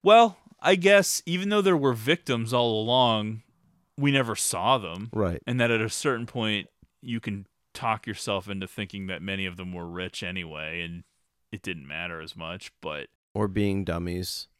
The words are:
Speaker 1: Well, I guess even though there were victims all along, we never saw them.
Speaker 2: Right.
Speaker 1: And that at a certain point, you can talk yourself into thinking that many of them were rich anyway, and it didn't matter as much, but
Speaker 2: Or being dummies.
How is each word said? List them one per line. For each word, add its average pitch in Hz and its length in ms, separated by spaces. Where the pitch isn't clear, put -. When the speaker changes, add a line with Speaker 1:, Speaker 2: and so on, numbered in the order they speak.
Speaker 1:
Well, 220 340
I 185 160
guess 196 500
even 180 240
though 208 120
there 185 160
were 139 160
victims 117 600
all 120 260
along, 110 640
we 143 140
never 120 240
saw 110 420
them. 98 360
Speaker 2:
Right. 95 340
Speaker 1:
And 123 120
that 117 120
at 110 100
a 110 80
certain 120 380
point, 107 400
you 117 180
can 98 280
talk 113 320
yourself 98 420
into 95 200
thinking 98 400
that 87 160
many 98 240
of 90 100
them 92 160
were 87 140
rich 90 340
anyway, 85 600
and 85 220
it 104 120
didn't 82 240
matter 82 340
as 80 140
much, 85 360
but 76 260
Speaker 2:
Or 104 140
being 98 360
dummies. 87 640